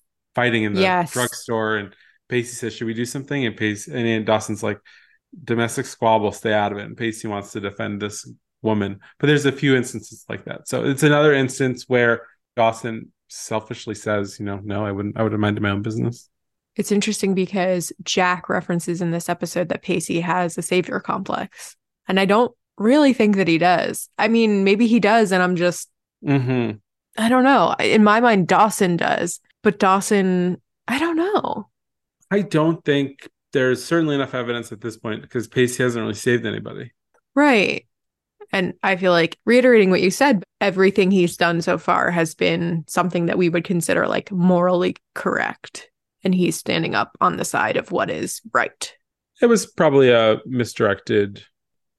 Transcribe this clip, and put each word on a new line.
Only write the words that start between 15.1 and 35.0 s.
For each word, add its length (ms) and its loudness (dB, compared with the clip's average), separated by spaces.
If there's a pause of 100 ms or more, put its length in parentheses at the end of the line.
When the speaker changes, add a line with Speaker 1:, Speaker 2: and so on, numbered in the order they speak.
Speaker 1:
I 60 0
would 80 0
have 100 -2
minded 220 0
my 80 0
own 120 -2
business." 460 -6 (460)
Speaker 2:
It's 180 -4
interesting 400 -2
because 600 -2 (100)
Jack 460 -2
references 520 -2
in 120 -2
this 160 -6
episode 400 -4
that 140 -4
Pacey 380 -4
has 380 -2
a 40 -6
savior 380 -2
complex. 760 -8 (320)
And 120 2
I 60 4
don't 260 2 (240)
really 360 4
think 240 2
that 120 2
he 80 4
does. 640 2
I 100 2
mean, 360 2
maybe 220 4
he 140 4
does, 300 4
and 120 2
I'm 120 0
just, 340 -2 (360)
Speaker 1:
Mm-hmm. 540 0 (440)
Speaker 2:
I 60 2
don't 160 4
know. 340 4
In 240 4
my 180 6
mind, 280 4
Dawson 480 2
does. 420 -2 (240)
But 160 0
Dawson, 800 2 (280)
I 100 -2
don't 180 -2
know. 520 -4 (600)
Speaker 1:
I 100 0
don't 440 0
think 440 -2 (240)
there's 320 2
certainly 320 0
enough 180 -4
evidence 380 -6
at 80 -16
this 160 -10
point 260 -8